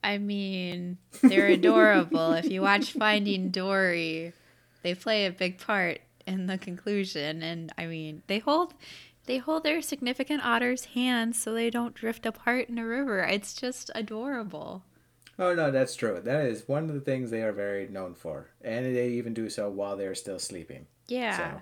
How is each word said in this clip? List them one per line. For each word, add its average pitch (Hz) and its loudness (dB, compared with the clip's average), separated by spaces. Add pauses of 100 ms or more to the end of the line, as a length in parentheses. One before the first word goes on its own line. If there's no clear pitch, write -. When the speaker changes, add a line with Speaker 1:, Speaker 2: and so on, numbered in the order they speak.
Speaker 1:
I 202 0
mean, 185 -4 (220)
they're 202 10
adorable. 180 6
If 285 2
you 190 0
watch 202 4
Speaker 2:
<laughs> 302 -10
Speaker 1:
Finding 208 2
Dory, 175 0 (500)
they 175 -2
play 208 0
a 185 0
big 185 -4
part 190 0 (260)
in 190 -2
the 190 -2
conclusion. 180 -4
And, 165 -8
I 170 -6
mean, 160 -8
they 196 -2
hold, 320 0 (540)
they 254 -2
hold 311 -2
their 311 0
significant 262 -4
otter's 247 0
hands 240 0
so 220 -4
they 233 0
don't 240 -4
drift 226 -6
apart 240 -2
in 233 -6
a 226 -4
river. 233 -2
It's 202 -2
just - -8
adorable. 214 -8 (540)
Speaker 2:
Oh, 180 2
no, 156 4
that's 131 2
true. 104 0
That 131 0
is 110 -4
one 143 0
of 156 -4
the 143 -4
things 131 -2
they 113 -2
are 110 0
very 101 -2
known 92 -10
for. - -10 (100)
And 117 -4
they 123 0
even 117 -4
do 110 -4
so 104 -4
while 101 -4
they're 95 -4
still 95 -8
sleeping. 82 -12 (220)
Speaker 1:
Yeah. 233 -4 (260)